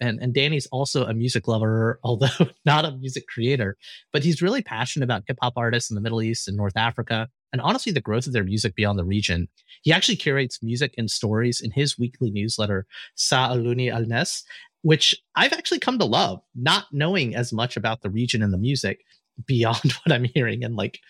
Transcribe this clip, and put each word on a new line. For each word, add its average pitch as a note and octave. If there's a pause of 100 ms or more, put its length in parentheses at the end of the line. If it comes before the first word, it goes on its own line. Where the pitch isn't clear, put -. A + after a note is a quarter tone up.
And, A#2
and B2
Danny's C#3+
also C3+
a A2+
music A#2
lover, A2+
<laughs> -
although B2+ (160)
not D3+
a D#3
music C3
creator. A#2 (360)
But D3
he's E3
really A3
passionate B2+
about A2+
hip-hop B2
artists A#2
in A2+
the G2+
Middle A2+
East A2+
and G2
North G2+
Africa, A2+ (240)
and B2+
honestly, G#3+
the C#3
growth A2+
of C#3
their A2
music G#2
beyond G2+
the E2+
region. F#2 (340)
He D3+
actually F#3
curates C3+
music B2
and A2+
stories A2+
in A2+
his C#3
weekly A#2+
newsletter, G2+ (300)
Sa'aluni B2
Al-Nes, A#2 (400)
which D#3 (180)
I've A3
actually -
come B3+
to G3
love, D3+ (140)
not D#3
knowing D3
as A#2+
much A#2
about A2+
the G2
region A#2
and G2+
the F2+
music A2+ (460)
beyond A#2
<laughs> -
what E3
I'm B2
hearing A#2+
in, A#2
like, G2+